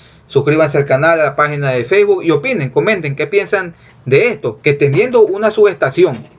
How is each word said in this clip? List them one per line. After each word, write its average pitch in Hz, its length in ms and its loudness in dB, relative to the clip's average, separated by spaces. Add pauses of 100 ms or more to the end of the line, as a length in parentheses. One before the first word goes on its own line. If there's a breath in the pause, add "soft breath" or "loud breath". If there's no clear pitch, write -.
(260 soft breath)
suscríbanse 151 500 0
al 143 80 0
canal, 156 360 2
a 151 40 2
la 139 120 -2
página 147 340 -2
de 123 140 -2
Facebook 196 380 2
y 165 80 0
opinen, 156 400 -2
comenten 160 440 -2
qué 151 120 -6
piensan 190 480 -4 (300 soft breath)
de 147 240 2
esto, 131 320 -6
que 147 120 0
teniendo 196 500 2
una 202 280 0
subestación 180 760 0 (120)